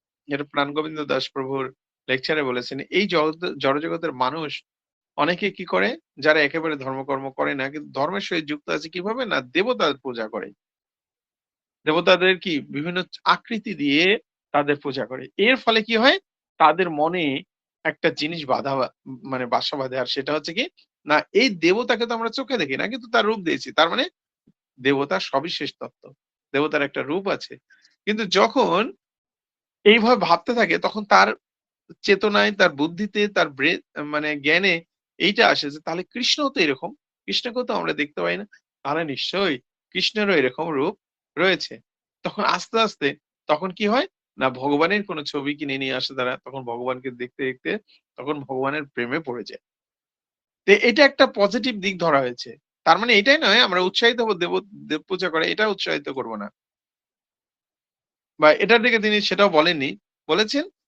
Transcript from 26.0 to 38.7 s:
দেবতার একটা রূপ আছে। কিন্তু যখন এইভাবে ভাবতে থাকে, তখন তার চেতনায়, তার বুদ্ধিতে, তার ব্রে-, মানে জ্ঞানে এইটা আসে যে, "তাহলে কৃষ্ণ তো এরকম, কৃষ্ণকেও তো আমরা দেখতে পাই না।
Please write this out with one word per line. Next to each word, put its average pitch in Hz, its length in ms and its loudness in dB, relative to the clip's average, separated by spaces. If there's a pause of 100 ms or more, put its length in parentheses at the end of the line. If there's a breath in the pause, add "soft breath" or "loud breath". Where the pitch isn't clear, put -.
দেবতার 147 280 0
একটা 139 200 -4
রূপ 175 260 -4
আছে। 135 260 -6 (520 soft breath)
কিন্তু 214 200 -2
যখন 214 640 2 (920)
এইভাবে 220 320 6
ভাবতে 190 380 2
থাকে, 175 240 2
তখন 202 260 -4
তার 202 240 6 (760)
চেতনায়, 208 500 2
তার 190 180 4
বুদ্ধিতে, 175 580 -2
তার 185 220 0
ব্রে-, 147 520 -4
মানে 151 380 -4
জ্ঞানে 170 340 2 (440)
এইটা 208 300 2
আসে 143 220 0
যে, 151 100 -12
"তাহলে 170 240 -6
কৃষ্ণ 247 440 -2
তো 277 120 -4
এরকম, 160 300 0 (380)
কৃষ্ণকেও 240 360 -4
তো 226 100 -4
আমরা 170 180 -2
দেখতে 151 300 -4
পাই 175 160 -2
না। 208 80 -12 (380 soft breath)